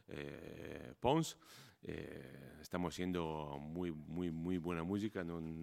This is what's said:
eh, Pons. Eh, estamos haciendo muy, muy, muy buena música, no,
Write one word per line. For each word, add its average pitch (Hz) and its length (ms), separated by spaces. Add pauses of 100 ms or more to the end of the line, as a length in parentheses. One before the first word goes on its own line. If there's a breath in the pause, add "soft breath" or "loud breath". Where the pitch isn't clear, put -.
eh, 76 920
Pons. 156 380 (460 loud breath)
Eh, 69 760
estamos 87 340
haciendo 80 640
muy, 85 300
muy, 78 400
muy 85 280
buena 82 240
música, 101 420
no, 85 160 (220)